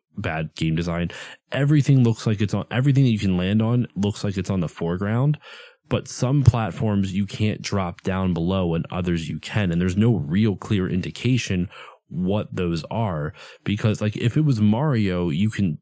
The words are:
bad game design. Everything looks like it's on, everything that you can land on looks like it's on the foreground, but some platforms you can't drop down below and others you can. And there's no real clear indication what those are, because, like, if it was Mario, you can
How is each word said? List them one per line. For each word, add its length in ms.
bad 380
game 200
design. 360
Everything 500
looks 240
like 140
it's 140
on, 160
everything 340
that 60
you 80
can 180
land 260
on 320
looks 300
like 140
it's 120
on 100
the 80
foreground, 680
but 180
some 340
platforms 720
you 140
can't 360
drop 400
down 320
below 400
and 160
others 380
you 100
can. 320
And 100
there's 160
no 200
real 400
clear 320
indication 800
what 440
those 360
are, 420
because, 360
like, 160
if 200
it 80
was 160
Mario, 680
you 220
can 320